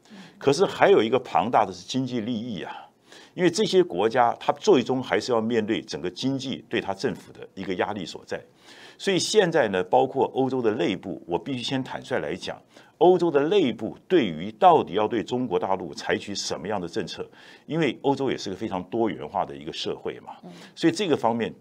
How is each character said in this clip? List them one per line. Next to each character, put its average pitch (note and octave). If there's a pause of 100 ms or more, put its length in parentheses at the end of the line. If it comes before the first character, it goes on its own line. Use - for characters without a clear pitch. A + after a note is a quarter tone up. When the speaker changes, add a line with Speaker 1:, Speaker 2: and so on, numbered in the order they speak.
Speaker 1:
嗯。 - (200)
Speaker 2:
可 C3+
是 F3
还 E3
有 D3+
一 A2
个 B2
庞 G2
大 A#2+
的 F#2+
是 F2
经 C3
济 A#2+
利 A#2+
益 A2
啊， - (460)
因 E3+
为 F3
这 G#3+
些 F3+
国 G2+
家 A#2
它 -
最 D3
终 C3
还 -
是 -
要 A2+
面 A2
对 G2+
整 -
个 F2+
经 C3+
济 B2+
对 A2
它 G2
政 A2
府 -
的 - (100)
一 -
个 F#2+
压 G2
力 G#2
所 -
在。 E2+ (600)
所 G3
以 F3
现 F#3+
在 C#3+
呢， F#2
包 C3
括 C3
欧 C3
洲 C3
的 G#2+
内 C3
部， F2
我 E2+
必 C3+
须 A#2
先 C3+
坦 -
率 A#2+
来 D#2
讲， - (400)
欧 F3+
洲 E3+
的 C#3+
内 E3
部 G#2 (100)
对 D#3+
于 F2
到 E3
底 D#2+
要 G#2+
对 A2
中 B2
国 F2+
大 F#2+
陆 F2
采 -
取 G#2
什 -
么 D#2
样 G#2
的 E2+
政 F2+
策， - (380)
因 D#3
为 -
欧 C#3
洲 C3
也 C#2+
是 -
个 F#2
非 A2
常 F#2
多 A2+
元 C#2+
化 F#2
的 D2
一 C#2+
个 D#2
社 -
会 C#2
嘛， -
Speaker 1:
嗯。 F3 (240)
Speaker 2:
所 E3
以 D#3+
这 G3+
个 E3
方 A#2
面 G2